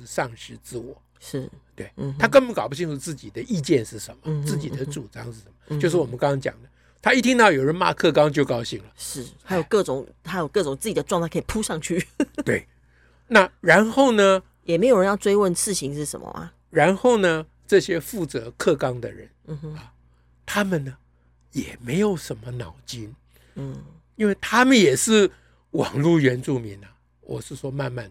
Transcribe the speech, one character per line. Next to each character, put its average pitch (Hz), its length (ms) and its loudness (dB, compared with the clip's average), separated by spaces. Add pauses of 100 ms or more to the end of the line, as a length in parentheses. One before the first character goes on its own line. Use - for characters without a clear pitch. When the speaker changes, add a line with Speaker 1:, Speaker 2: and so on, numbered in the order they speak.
Speaker 1:
丧 135 300 -6
失 113 280 -20
自 127 160 -14
我。 131 200 -16 (200)
Speaker 2:
是。 - 280 -10 (260)
Speaker 1:
对， - 220 -14
Speaker 2:
嗯 135 160 -8
哼。 139 80 -10
Speaker 1:
他 226 80 2
根 262 180 6
本 240 80 -8
搞 120 140 -4
不 139 80 -8
清 165 140 -6
楚 147 80 -6
自 147 180 -10
己 135 140 -18
的 117 140 -12
意 190 180 -4
见 131 240 2
是 110 120 -14
什 - 140 -14
么， - 140 -20
Speaker 2:
嗯 151 160 -4
哼， 143 40 -6
Speaker 1:
自 147 120 -2
己 147 100 -8
的 135 180 -8
主 143 240 -12
张 120 180 -16
是 113 120 -16
什 107 60 -20
么， - 60 -20 (180)
Speaker 2:
嗯 151 80 -4
哼。 - 20 -4
Speaker 1:
就 165 100 2
是 160 60 -2
我 170 80 2
们 123 140 -8
刚 143 120 0
刚 139 100 -2
讲 127 220 -8
的， 123 60 -20 (340)
他 233 120 4
一 262 80 2
听 247 160 2
到 220 120 8
有 135 140 2
人 147 100 2
骂 170 200 0
课 165 180 2
纲 151 180 4
就 147 140 0
高 127 180 -2
兴 113 180 -10
了。 101 60 -20 (120)
Speaker 2:
是， - 280 -12 (160)
还 - 140 -6
有 170 80 0
各 202 180 2
种， 135 240 -4 (200)
还 180 140 -6
有 156 100 -2
各 208 120 0
种 139 140 -2
自 220 140 -8
己 190 40 -4
的 143 80 0
状 180 200 -2
态 165 80 -4
可 175 100 -4
以 - 80 -8
扑 220 160 -4
上 170 160 -6
去。 175 260 -4 (180)
<laughs> - 200 -10
Speaker 1:
对， 113 220 -2 (640)
那 202 220 4 (120)
然 185 280 6
后 262 220 4
呢？ 196 300 4 (220)
Speaker 2:
也 170 160 0
没 220 80 4
有 247 100 6
人 185 80 4
要 202 100 0
追 196 200 0
问 196 180 2
事 196 200 -4
情 143 200 -6
是 147 100 -6
什 - 160 -10
么 - 100 -16
啊。 165 220 -14 (200)
Speaker 1:
然 170 260 4
后 240 200 4
呢， 165 280 0 (220)
这 196 120 6
些 170 200 -2
负 175 260 -6
责 120 320 -8
课 170 180 2
纲 127 240 -4
的 117 120 -10
人， - 180 -20 (160)
Speaker 2:
嗯 151 140 -14
哼。 156 160 -14
Speaker 1:
啊， - 180 -20 (500)
他 - 200 -2
们 180 200 -2
呢， 131 140 -12 (540)
也 - 300 -10
没 120 180 -4
有 202 180 0
什 - 180 -10
么 110 140 -16
脑 117 260 -12 (100)
筋。 113 280 -14 (400)
Speaker 2:
嗯。 135 240 -12 (380)
Speaker 1:
因 214 120 0
为 196 140 2
他 240 240 4
们 262 100 6
也 170 200 6
是 214 340 4 (420)
网 139 280 -2
络 165 200 4
原 127 220 2
住 135 160 -2
民 101 260 -12
啊， - 60 -20 (320)
我 - 180 -10
是 120 160 -16
说 135 140 -10
慢 135 220 -6
慢 117 200 -12